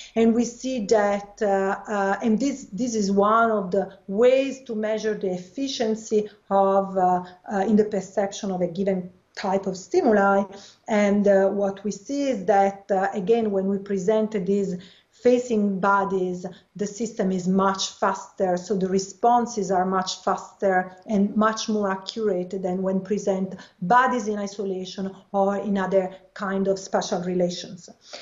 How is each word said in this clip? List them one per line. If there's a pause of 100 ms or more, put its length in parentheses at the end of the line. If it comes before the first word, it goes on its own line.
(160)
And
we
see
that,
uh, (100)
uh,
and
this,
this
is
one
of
the (100)
ways
to
measure
the
efficiency (200)
of,
uh, (280)
uh,
in
the
perception
of
a
given (240)
type
of
stimuli. (440)
And,
uh,
what
we
see
is
that,
uh,
again,
when
we
present (140)
these (340)
facing
bodies, (300)
the
system
is
much
faster.
So
the
responses
are
much
faster (120)
and
much
more
accurate
than
when
present (260)
bodies
in
isolation (200)
or
in
other (220)
kind
of
spatial
relations. (320)